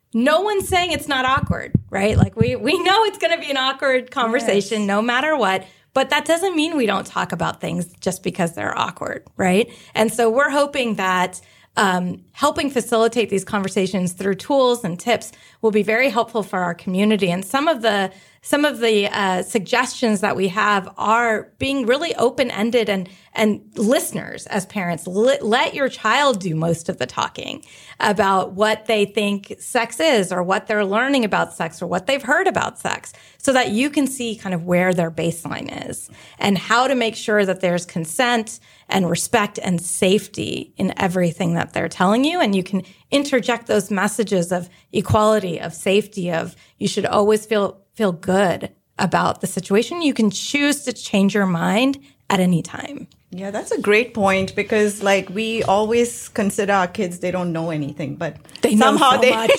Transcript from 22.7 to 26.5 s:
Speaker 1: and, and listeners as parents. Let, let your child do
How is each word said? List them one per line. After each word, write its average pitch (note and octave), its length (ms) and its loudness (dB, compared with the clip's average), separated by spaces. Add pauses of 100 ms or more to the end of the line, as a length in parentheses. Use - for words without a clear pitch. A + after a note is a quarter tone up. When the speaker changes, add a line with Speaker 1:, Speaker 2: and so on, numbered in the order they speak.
Speaker 1:
and, F#3+ 200 -4 (240)
and G#3+ 280 0 (140)
listeners - 720 0
as F#3+ 200 -4
parents. F3 380 -6
Let, A3+ 380 2
let B3+ 300 0
your C#4 160 -2
child B3 500 2
do F3 160 -2